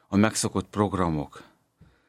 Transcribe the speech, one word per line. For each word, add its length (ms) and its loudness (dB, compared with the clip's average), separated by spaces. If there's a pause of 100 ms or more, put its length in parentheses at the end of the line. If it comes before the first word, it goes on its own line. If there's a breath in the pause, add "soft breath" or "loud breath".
A 80 0
megszokott 520 0
programok, 760 -2 (680 soft breath)